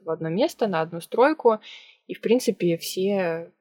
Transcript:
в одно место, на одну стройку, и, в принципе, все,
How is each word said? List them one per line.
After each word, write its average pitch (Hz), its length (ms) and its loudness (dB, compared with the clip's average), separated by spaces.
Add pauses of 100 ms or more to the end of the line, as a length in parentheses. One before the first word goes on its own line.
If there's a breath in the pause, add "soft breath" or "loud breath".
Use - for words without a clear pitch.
в 165 60 -8
одно 160 180 -4
место, 226 380 0
на 180 140 0
одну 170 200 -6
стройку, 233 580 2 (500 loud breath)
и, 185 60 -8
в - 60 -16
принципе, 190 560 2
все, 180 720 -4 (100)